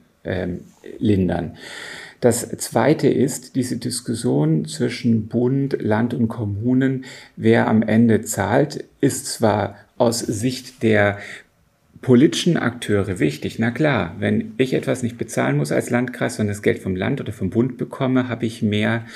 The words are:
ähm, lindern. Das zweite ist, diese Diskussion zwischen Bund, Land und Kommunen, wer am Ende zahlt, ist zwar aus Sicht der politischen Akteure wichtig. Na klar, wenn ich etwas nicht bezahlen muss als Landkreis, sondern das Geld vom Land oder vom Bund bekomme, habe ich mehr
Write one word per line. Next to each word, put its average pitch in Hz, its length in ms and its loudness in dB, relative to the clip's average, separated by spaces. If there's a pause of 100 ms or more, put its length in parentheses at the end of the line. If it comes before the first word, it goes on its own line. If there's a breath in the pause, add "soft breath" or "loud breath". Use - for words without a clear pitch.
(240)
ähm, 90 360 -4 (380)
lindern. 90 600 0 (640 loud breath)
Das 117 360 2
zweite 135 520 2
ist, - 460 0
diese 123 220 -2
Diskussion 131 880 -2
zwischen 117 640 -2
Bund, 135 540 0
Land 113 320 0
und 117 140 0
Kommunen, 123 760 0 (320 loud breath)
wer 113 320 4
am 110 140 4
Ende 110 400 4
zahlt, 117 640 0 (160)
ist - 240 0
zwar 104 500 0 (220 loud breath)
aus 117 220 2
Sicht 123 600 -4
der 104 360 4 (800 loud breath)
politischen 160 560 6
Akteure 101 640 -2
wichtig. 147 400 -2
Na 113 120 0
klar, 117 480 0
wenn 107 380 -2
ich 131 160 2
etwas 131 300 -2
nicht 123 160 -4
bezahlen 131 400 -2
muss 147 120 -2
als 120 200 -2
Landkreis, 123 460 -2
sondern 104 180 0
das 104 80 -12
Geld 107 160 2
vom 92 180 -4
Land 113 240 -2
oder 107 140 -8
vom 92 160 -4
Bund 123 260 2
bekomme, 127 540 -2
habe 117 160 -4
ich 110 160 -6
mehr 110 420 0 (120 loud breath)